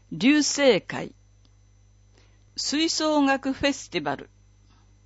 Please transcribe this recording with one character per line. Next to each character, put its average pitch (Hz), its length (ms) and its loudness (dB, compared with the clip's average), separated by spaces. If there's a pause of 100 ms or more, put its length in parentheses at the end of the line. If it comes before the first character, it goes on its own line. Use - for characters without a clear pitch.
(100)
龍 233 280 4
星 269 420 4
会。 - 340 -10 (1400)
吹 320 340 -2
奏 311 320 0
楽 269 300 0
フ 269 140 -2
ェ 285 60 2
ス - 180 -12
テ 175 80 -6
ィ 160 40 -4
バ 143 140 -4
ル。 - 140 -20 (760)